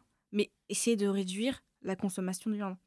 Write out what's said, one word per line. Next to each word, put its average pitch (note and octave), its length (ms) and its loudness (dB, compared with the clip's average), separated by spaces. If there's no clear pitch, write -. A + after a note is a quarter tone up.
mais G3+ 180 2
essayez A3+ 280 2
de G3+ 100 2
réduire G3 560 0
la F#3+ 120 -2
consommation F#3 560 -2
de G#3 60 0
viande. G3 200 -4